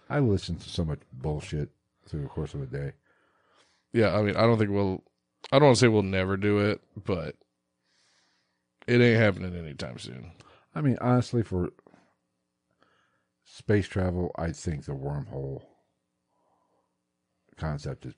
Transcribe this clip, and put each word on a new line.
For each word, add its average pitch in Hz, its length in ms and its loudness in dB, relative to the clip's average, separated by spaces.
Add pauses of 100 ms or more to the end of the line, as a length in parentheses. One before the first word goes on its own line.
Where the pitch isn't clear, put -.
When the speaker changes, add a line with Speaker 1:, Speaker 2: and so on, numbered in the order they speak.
(100)
Speaker 1:
I 143 80 -4
listened 98 440 0
to - 60 -18
so - 160 -4
much 76 140 -4 (140)
bullshit 151 560 -6 (400)
through 151 140 -8
the 135 60 -8
course 151 260 -8
of 143 80 -6
a 135 40 -8
day. 139 280 -8 (1000)
Speaker 2:
Yeah, 101 240 2
I 107 60 2
mean, 104 140 0
I 101 60 2
don't 117 160 4
think 104 120 2
we'll, 98 340 0 (480)
I 131 60 6
don't 147 80 6
wanna 123 100 8
say 120 120 6
we'll 107 140 4
never 95 360 0
do 104 220 2
it, 104 200 0 (240)
but 82 320 -4 (1500)
it 120 160 6
ain't 117 180 6
happening 92 340 2
anytime 78 440 -10
soon. 64 340 -14 (420)
Speaker 1:
I - 60 -6
mean, 139 220 4
honestly, 123 400 2
for 90 260 -2 (1800)
space - 420 0
travel, 90 480 -2
I 82 180 -4
think 80 340 -6
the - 60 -8
wormhole 135 680 -8 (2000)
concept 73 480 -8
is 64 120 -14